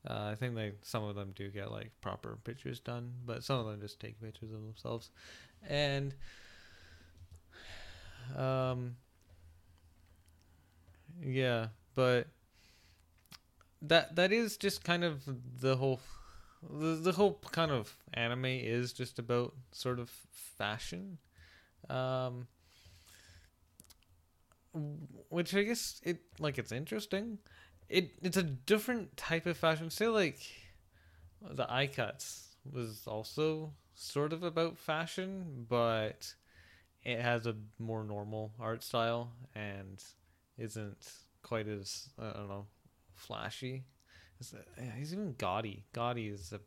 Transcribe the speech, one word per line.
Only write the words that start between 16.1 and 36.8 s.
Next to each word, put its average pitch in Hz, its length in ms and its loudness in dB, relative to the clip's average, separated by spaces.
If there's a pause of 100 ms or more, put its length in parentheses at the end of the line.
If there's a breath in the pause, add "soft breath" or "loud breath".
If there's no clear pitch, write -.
the, 160 320 2
the 170 180 4
whole 196 280 6 (100)
kind 160 220 4
of 117 200 2 (220)
anime 120 300 2
is 123 480 2
just - 260 -4
about 120 340 2 (200)
sort 127 260 -2
of 117 100 -6 (220)
fashion, 165 880 -4 (720 loud breath)
um, 127 560 -2 (2250 loud breath)
w-, 147 240 -4 (320)
which 170 260 0
I 202 100 6
guess - 400 0
it, 170 160 2 (180)
like, 147 200 2
it's 113 140 -2
interesting. 202 680 -2 (500 loud breath)
It, 180 220 4 (100)
it's 180 160 2
a 190 60 6
different 202 760 2
type 165 300 0
of 170 100 2
fashion. 160 320 4
Say, 214 200 4
like, 196 300 6 (1000 soft breath)
the 135 320 -2
Eye 135 140 4
Cuts - 680 -6 (140)
was 113 360 -6
also 151 640 -2 (220)
sort 151 400 0
of 165 80 -4
about 165 340 2
fashion, 165 920 -2
but 113 680 2 (680 loud breath)